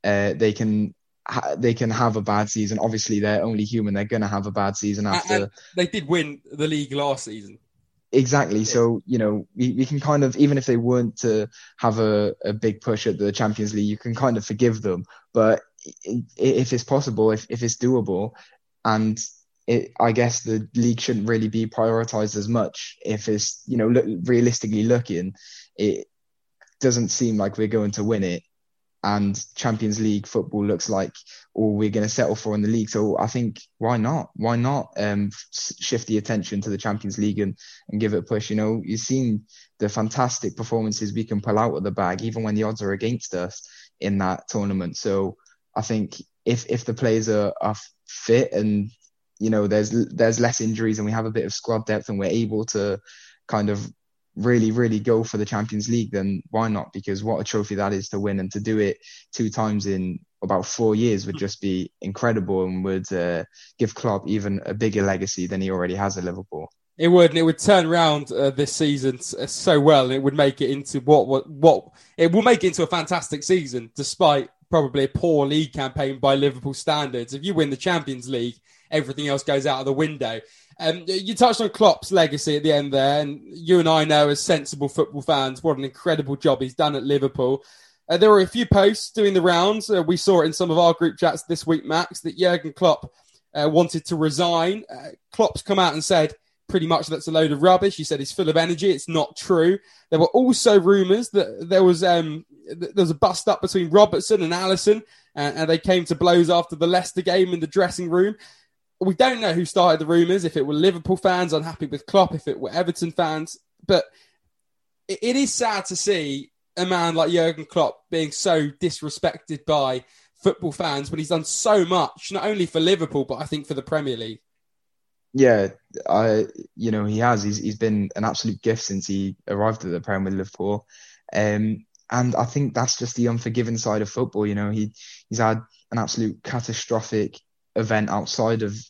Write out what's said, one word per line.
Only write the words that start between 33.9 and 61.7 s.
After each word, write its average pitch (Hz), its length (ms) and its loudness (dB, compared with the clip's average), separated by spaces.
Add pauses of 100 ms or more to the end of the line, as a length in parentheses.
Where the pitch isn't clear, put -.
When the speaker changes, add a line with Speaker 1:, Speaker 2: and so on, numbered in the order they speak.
Speaker 1:
not? 127 360 -2
Why 117 220 -2
not, 127 400 -2
um, 101 340 -2 (240)
s-, - 240 -10
shift 123 300 -4
the 110 100 -2
attention 104 440 -4
to 110 80 -8
the 98 80 -4
Champions 104 400 -6
League 104 220 -2
and, 95 180 -4 (320)
and 104 100 -4
give 107 140 0
it - 60 0
a - 20 -6
push? 110 280 -4
You 107 60 -4
know, 107 260 -2
you've 110 200 -6
seen 123 420 -2 (360)
the 104 100 -2
fantastic 113 640 -4
performances 110 560 -4
we 110 140 -4
can 104 160 -6
pull 107 180 0
out 110 160 0
of 85 80 -6
the 98 80 -4
bag, 92 300 -2
even 113 220 -6
when 107 120 -2
the 107 80 0
odds 107 180 -4
are 98 120 -2
against 110 420 -6
us 90 320 -8 (320)
in 98 200 -2
that 95 280 -2
tournament. 95 480 -4
So 98 400 -2 (400)
I 139 60 -2
think 110 400 -4 (240)
if, 120 240 0
if 120 160 -2
the 117 80 -4
players 113 340 0
are, 104 320 0
are 107 160 -2 (320)
fit - 460 2
and, 104 360 0 (480)
you 110 120 -2
know, 104 180 2
there's, 107 220 2
there's 113 500 0
less 120 220 0
injuries 110 380 -2
and 104 60 -4
we 107 60 -2
have 110 140 -2
a 110 60 -6
bit 110 140 -2
of 98 80 -8
squad 110 320 -4
depth 107 220 -4
and 104 100 -6
we're 98 100 -2
able 107 400 -2
to 101 340 -4 (480)
kind 104 200 0
of 101 160 -4 (500)
really, 110 360 2
really 113 280 0
go 113 240 2
for 113 140 -6
the 104 80 -2
Champions 107 420 -4
League, 117 220 -2
then 98 400 -4
why 113 180 -2
not? 104 240 -4
Because 98 320 -8
what 107 160 -2
a 104 40 -4
trophy 104 320 -4
that 101 180 -2
is 98 160 -6
to 101 100 -6
win, 98 200 -2
and 92 140 -6
to 104 60 -6
do 107 200 -2
it 98 180 0 (340)
two 113 200 -4
times 107 340 -2
in 92 320 -4 (240)
about 98 240 -2
four 110 300 0
years 107 320 0
would 92 100 -8
just 95 240 -6
be 92 300 -4 (100)